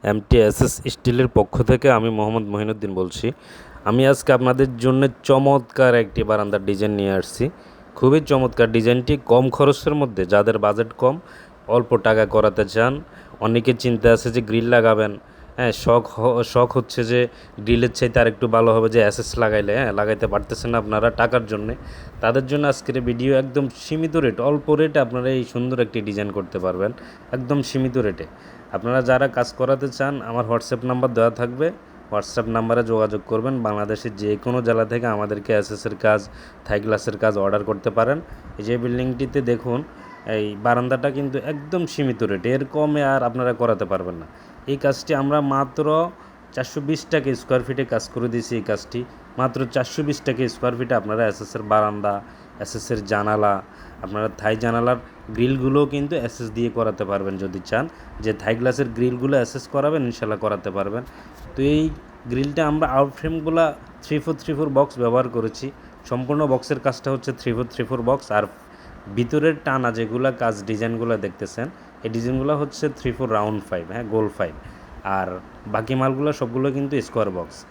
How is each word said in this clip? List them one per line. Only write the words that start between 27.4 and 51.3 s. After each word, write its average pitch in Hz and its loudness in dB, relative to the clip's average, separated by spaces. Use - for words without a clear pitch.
সীমিত 131 -2
রেটে। 95 -2
আপনারা 117 0
যারা 127 4
কাজ 123 -2
করাতে 135 0
চান, 139 -2
আমার 113 -4
WhatsApp 117 -2
নাম্বার 127 0
দেওয়া 113 4
থাকবে, 123 -4
WhatsApp 110 -4
নাম্বারে 113 0
যোগাযোগ 107 0
করবেন। 117 -2
বাংলাদেশের 104 -4
যে 104 -4
কোনো 123 0
জেলা 113 2
থেকে 117 -2
আমাদেরকে 104 -2
এসএসের 104 -2
কাজ, 107 4
থাই 104 0
গ্লাসের 107 -2
কাজ 110 2
অর্ডার 101 0
করতে 101 -4
পারেন। 123 2
এই 104 -10
যে 120 0
বিল্ডিংটিতে 127 -4
দেখুন, 120 -2
এই 107 -2
বারান্দাটা 123 2
কিন্তু 135 -4
একদম 151 -4
সীমিত 131 -2
রেটে, 98 -2
এর 131 0
কমে 151 0
আর 135 2
আপনারা 123 0
করাতে 110 0
পারবেন 90 -4
না। 76 -18
এই 139 -2
কাজটি 139 -2
আমরা 139 2
মাত্র 139 -2
চারশো 131 -6
বিশ 151 -2
টাকা 139 0
স্কয়ার 127 0
ফিটে 135 -4
কাজ 113 -2
করে 120 -2
দিয়েছি। 117 -4
এই 107 -2
কাজটি 107 -6
মাত্র 123 -2
চারশো 127 -4
বিশ 143 -2
টাকা 127 -2
স্কয়ার 123 -2
ফিটে 120 -2
আপনারা 107 0
এসএসের 107 -6